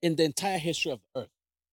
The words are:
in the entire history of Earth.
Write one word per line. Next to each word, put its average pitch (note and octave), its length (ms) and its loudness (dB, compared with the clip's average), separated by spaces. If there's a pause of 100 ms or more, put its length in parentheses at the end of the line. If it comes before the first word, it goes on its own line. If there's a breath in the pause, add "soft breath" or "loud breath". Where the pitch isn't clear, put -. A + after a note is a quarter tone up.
in E3+ 140 2
the E3 80 4
entire F#3 340 0
history D#3+ 340 -2
of A#2+ 80 -6 (160)
Earth. A#2+ 140 -6 (440)